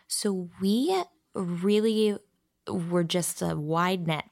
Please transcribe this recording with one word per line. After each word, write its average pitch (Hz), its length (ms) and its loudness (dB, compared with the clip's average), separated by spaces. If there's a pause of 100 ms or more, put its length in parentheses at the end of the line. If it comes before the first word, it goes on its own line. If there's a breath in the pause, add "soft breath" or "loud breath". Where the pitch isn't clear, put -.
So 185 420 -2 (120)
we 277 420 2 (300)
really 208 840 2 (520)
were 175 340 0
just 170 380 -2
a 165 140 -2
wide 165 520 -2
net 156 240 -2